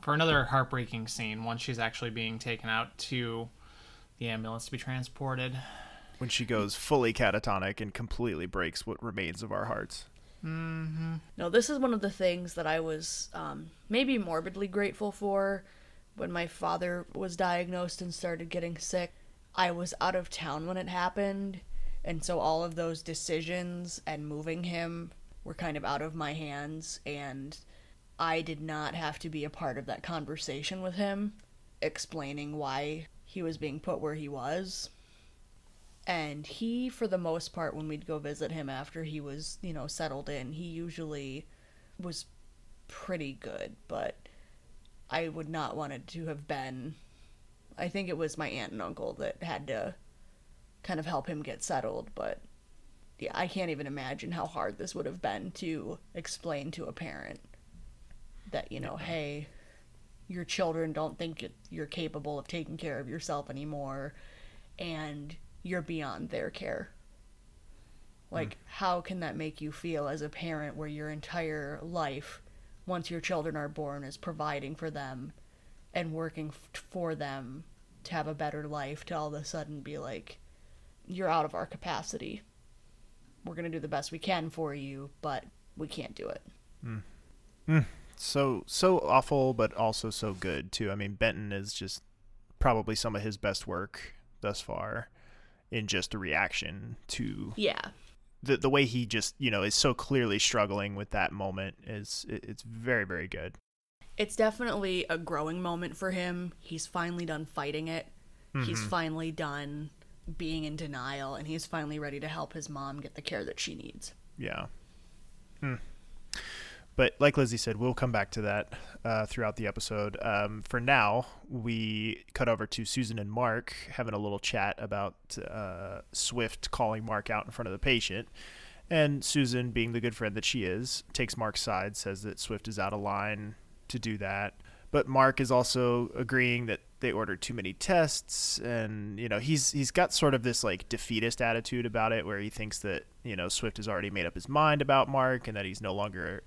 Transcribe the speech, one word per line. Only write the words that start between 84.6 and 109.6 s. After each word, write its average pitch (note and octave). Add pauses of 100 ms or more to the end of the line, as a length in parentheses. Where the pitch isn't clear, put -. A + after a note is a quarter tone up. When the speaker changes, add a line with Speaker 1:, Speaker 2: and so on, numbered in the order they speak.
Speaker 3:
you, C#3 (120)
but C#3+ (320)
we D#3+
can't -
do -
it." - (420)
Speaker 2:
Mm. A2 (640)
Mm. D#3 (300)
So, C#3
so F#3
awful, C3
but A2+
also A2
so G2+
good, F2+
too. G#2
I G2
mean, G2+
Benton G#2
is G2
just - (560)
probably A2
some G#2+
of G2+
his G#2+
best -
work - (240)
thus G#2
far A2+ (600)
in A2
just F#2
the A2
reaction F#2 (120)
to -
Speaker 3:
Yeah. - (520)
Speaker 2:
the, C3+
the C3+
way C#3+
he A#2+
just, G#2
you B2+
know, G2+
is G#2
so C3
clearly A#2
struggling G2+
with G2+
that G2
moment G2 (100)
is, G#2
it, G#2+
it's G#2
very, A2+
very F2+
good. - (580)
Speaker 3:
It's G#3
definitely G#3
a E3
growing D#3+
moment F3
for F#3+
him. F3+
He's -
finally F3
done D#3
fighting D3+
it. E3 (480)
He's A2
Speaker 2:
Mm-hmm. G#2+
Speaker 3:
finally E3
done D3 (480)